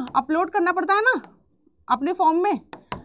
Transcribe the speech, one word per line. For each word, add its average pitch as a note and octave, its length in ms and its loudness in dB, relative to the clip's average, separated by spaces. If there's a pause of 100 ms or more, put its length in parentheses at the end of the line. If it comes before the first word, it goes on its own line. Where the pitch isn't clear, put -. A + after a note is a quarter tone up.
(160)
अपलोड D#4 340 0
करना F4+ 220 2
पड़ता F4+ 220 0
है G#4 100 2
ना A#4+ 180 2 (640)
अपने C4+ 260 0
फॉर्म F4 300 2
में, F#4 160 0 (460)